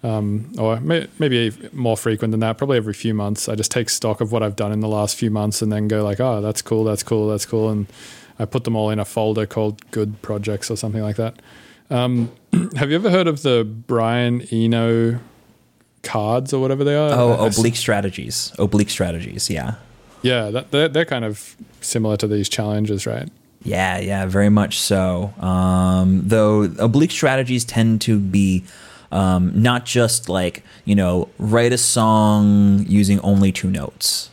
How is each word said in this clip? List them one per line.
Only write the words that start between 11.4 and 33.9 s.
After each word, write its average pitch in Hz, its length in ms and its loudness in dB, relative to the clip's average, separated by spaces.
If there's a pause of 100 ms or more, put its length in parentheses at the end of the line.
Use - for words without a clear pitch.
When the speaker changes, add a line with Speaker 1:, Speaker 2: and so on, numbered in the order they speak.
Speaker 1:
Um, 123 400 0 (220)
<clears throat> - 240 -2
have 139 140 0
you 156 60 2
ever 208 120 0
heard 180 180 2
of 151 160 -2
the 123 220 2
Brian 120 800 0 (100)
Eno 117 680 2 (800)
cards 117 500 -2
or 131 80 0
whatever 135 240 0
they 143 120 2
are? 151 160 2
Speaker 2:
Oh, 120 200 4 (120)
Speaker 1:
I - 20 4
s- 104 120 0
Speaker 2:
oblique 117 180 2
strategies. - 840 -4
Oblique 104 320 2
strategies, 85 580 -4
yeah. 78 280 -6 (440)
Speaker 1:
Yeah, 120 300 0
that, 127 200 -6
they're, 147 180 4
they're 156 160 2
kind 123 200 -4
of - 320 -8 (240)
similar 110 380 0
to 113 80 0
these 104 240 0
challenges, 104 560 -2
right? - 240 -6 (320)
Speaker 2:
Yeah, 92 380 -2
yeah, 95 260 -4
very 98 240 2
much 104 280 2
so. 92 600 0
Um, 92 880 2
though 107 360 4 (140)
oblique 120 320 2
strategies 127 540 0
tend 113 380 0
to 110 160 2
be 95 460 2 (500)
um, 92 480 2
not 123 240 2
just, 120 420 0
like, 90 360 -2 (200)
you 104 120 2
know, 90 320 2 (100)
write 117 340 2
a 123 60 0
song 104 1080 4
using 101 320 4
only 98 320 4
two 92 180 -2
notes. - 640 -4